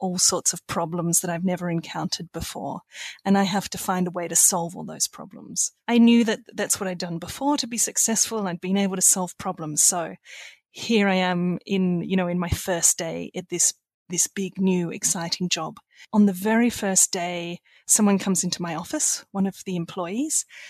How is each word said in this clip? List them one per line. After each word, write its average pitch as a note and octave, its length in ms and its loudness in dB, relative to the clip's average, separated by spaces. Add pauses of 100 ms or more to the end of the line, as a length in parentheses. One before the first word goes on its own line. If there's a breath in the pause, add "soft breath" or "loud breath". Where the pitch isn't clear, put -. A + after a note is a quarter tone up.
all F3+ 180 -2
sorts - 340 2
of - 140 -12
problems E3+ 540 0
that F3+ 100 -4
I've E3+ 140 -4
never F3+ 260 -2
encountered E3+ 600 -4
before. E3 480 -8 (440 loud breath)
And G3 140 4
I G3 60 4
have F#3+ 260 -2
to F#3 80 -10
find F#3 300 -2
a - 20 -2
way E3+ 160 -6
to E3 80 -8
solve E3+ 400 2
all D#3+ 100 -10
those D3+ 220 -2
problems." - 640 -8 (160)
I A#3+ 120 4
knew A#3 260 8
that G#3+ 160 0 (120)
that's - 280 -2
what F#3+ 80 -4
I'd F3+ 100 -6
done E3+ 200 -6
before C4+ 400 -2
to A#3+ 100 -4
be A#3 100 -6
successful. A3 680 0
I'd E3+ 120 -4
been F#3+ 180 2
able F#3+ 180 2
to F3+ 60 0
solve - 360 2
problems. D#3+ 460 -2
So F3+ 320 0 (540 loud breath)
here G#3 360 2
I F#3+ 100 4
am F3+ 480 2
in, F#3 380 2
you D#3+ 140 -2
know, F#3 100 2
in F3 140 -2
my F3 80 -2
first - 500 0
day E3+ 380 -8
at F#3 140 -8
this, - 220 2 (360)
this F3+ 180 0
big, F#3+ 320 -6
new, F3+ 320 2
exciting - 580 -2
job. E3 300 -4 (340 loud breath)
On G#3 140 6
the G3 60 2
very A3 380 2
first G3 420 0
day, F3 480 -4 (260 soft breath)
someone G3+ 320 6
comes F#3+ 240 0
into F3 200 -2
my E3+ 120 -4
office, - 560 -4
one G3 160 0
of - 180 -6
the F#3 120 -4
employees, F#3+ 680 -4 (260 loud breath)